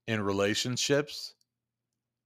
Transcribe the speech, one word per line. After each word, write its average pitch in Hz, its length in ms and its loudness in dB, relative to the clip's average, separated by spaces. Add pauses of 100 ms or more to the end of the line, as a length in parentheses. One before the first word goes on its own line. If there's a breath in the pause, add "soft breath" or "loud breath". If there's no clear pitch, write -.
in 110 140 0
relationships, 110 1120 0 (920)